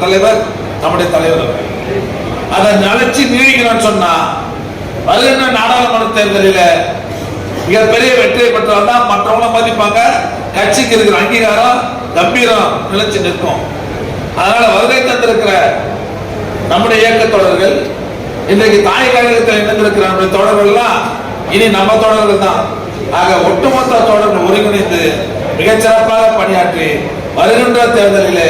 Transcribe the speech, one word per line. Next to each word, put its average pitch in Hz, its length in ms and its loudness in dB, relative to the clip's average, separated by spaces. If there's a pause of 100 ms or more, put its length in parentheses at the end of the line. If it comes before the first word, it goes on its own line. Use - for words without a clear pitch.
தலைவர் 196 360 2 (420)
நம்முடைய 175 340 -2
தலைவர் 165 280 0
அவர்கள். - 260 -6 (840)
அதை 190 140 2 (160)
நிலைச்சு 240 360 0 (120)
நீடிக்கணும்னு 240 540 2
சொன்னா 185 240 0 (960)
வருகின்ற 262 380 2 (120)
நாடாளுமன்ற 226 600 0
தேர்தலில் 196 480 2 (1000)
மிகப்பெரிய 220 420 2 (100)
வெற்றியை 233 300 2
பெற்றவர்கள் 208 420 2
தான் - 180 2
மற்றவங்கள 220 460 0
மதிப்பாங்க, 226 440 0 (560)
கட்சிக்கு 233 400 0
இருக்கிற 208 260 2
அங்கீகாரம் 226 580 2 (360)
கம்பீரம் 214 560 0 (180)
நிலைச்சு 196 340 -2
நிற்கும். - 360 -4 (800)
அதனால 208 240 2 (120)
வருகை 262 260 2
தந்திருக்கிற 233 500 0 (1200)
நம்முடைய 220 300 2
இயக்க 226 200 2 (120)
தோழர்கள், 190 420 2 (760)
இன்றைக்கு 208 260 4 (100)
தாய் 247 260 0
கழகத்தில் 233 480 2
இணைந்திருக்கிற 208 460 0
நம்முடைய 190 280 0
தோழர்கள்லாம் 208 600 2 (560)
இனி 220 120 2 (100)
நம்ம 196 260 2
தோழர்கள் 208 440 2
தான். - 160 0 (580)
ஆக 185 100 2 (180)
ஒட்டுமொத்த 254 600 0
தோழர்கள் 208 400 2
ஒருங்கிணைந்து 202 540 0 (560)
மிகச்சிறப்பாக 220 720 2 (120)
பணியாற்றி 180 460 0 (520)
வருகின்ற 233 420 2 (160)
தேர்தலிலே 185 540 2